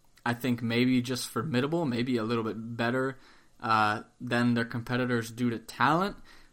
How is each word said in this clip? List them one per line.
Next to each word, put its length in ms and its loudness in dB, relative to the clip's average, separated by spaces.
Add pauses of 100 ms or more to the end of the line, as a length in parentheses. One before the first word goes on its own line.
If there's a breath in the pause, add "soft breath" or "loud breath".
(240)
I 100 0
think 280 -2
maybe 400 4
just 260 -4
formidable, 560 -2
maybe 320 0
a 60 0
little 220 0
bit 320 -6
better, 420 -2 (440 soft breath)
uh, 400 2 (180)
than 340 2
their 100 2
competitors 640 -2
due 200 0
to 80 -4
talent. 580 2 (360 soft breath)